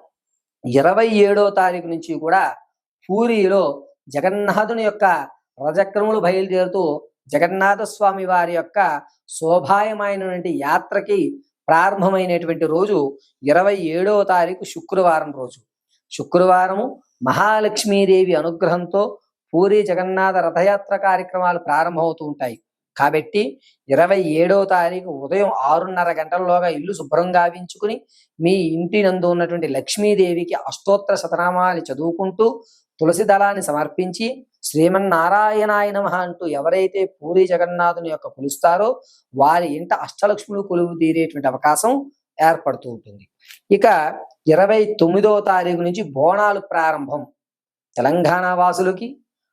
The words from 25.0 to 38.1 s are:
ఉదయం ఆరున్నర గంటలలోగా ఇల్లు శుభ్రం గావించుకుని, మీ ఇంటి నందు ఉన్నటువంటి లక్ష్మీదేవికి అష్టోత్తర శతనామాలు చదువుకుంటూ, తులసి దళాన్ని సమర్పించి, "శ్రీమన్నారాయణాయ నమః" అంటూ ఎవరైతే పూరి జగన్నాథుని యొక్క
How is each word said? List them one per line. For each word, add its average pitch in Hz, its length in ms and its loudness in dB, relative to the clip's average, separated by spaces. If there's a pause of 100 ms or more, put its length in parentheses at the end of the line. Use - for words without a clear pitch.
ఉదయం 170 520 -2
ఆరున్నర 170 520 0
గంటలలోగా 175 580 -2
ఇల్లు 165 240 -6
శుభ్రం 160 440 -2
గావించుకుని, 180 640 -2 (380)
మీ 170 120 2
ఇంటి 175 500 0
నందు 185 240 0
ఉన్నటువంటి 170 420 0
లక్ష్మీదేవికి 175 880 0
అష్టోత్తర 196 600 -2
శతనామాలు 175 640 0
చదువుకుంటూ, 180 800 -2 (380)
తులసి 170 240 2
దళాన్ని 202 380 2
సమర్పించి, 185 840 -6 (160)
"శ్రీమన్నారాయణాయ 196 1300 2
నమః" 196 240 -4
అంటూ 180 320 -6
ఎవరైతే 185 760 -2
పూరి 180 240 2
జగన్నాథుని 175 640 -2
యొక్క 151 200 -8